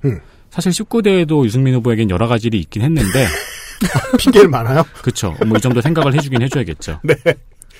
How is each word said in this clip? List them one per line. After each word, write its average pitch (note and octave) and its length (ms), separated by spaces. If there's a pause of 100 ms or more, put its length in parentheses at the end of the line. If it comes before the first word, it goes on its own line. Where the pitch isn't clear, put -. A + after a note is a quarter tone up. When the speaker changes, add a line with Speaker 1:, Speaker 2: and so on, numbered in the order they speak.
Speaker 1:
음. A#2 160 (300)
Speaker 2:
사실 F3 240
십구 A3 280
대에도 E3 440
유승민 B2+ 300
후보에겐 A2+ 340
여러 F#2 180
가지 A#2 200
일이 A2 120
있긴 F#2 220
했는데. B2+ 440 (500)
Speaker 1:
<laughs> - 440
핑계를 G#3 280
많아요? C3 360 (180)
Speaker 2:
그쵸. G#2+ 320 (120)
뭐, A2 120
이 G#2+ 40
정도 A#2+ 200
생각을 D3 340
해주긴 C3+ 280
해줘야겠죠. G2+ 560
Speaker 1:
<laughs> - 40
네. D3 120 (640)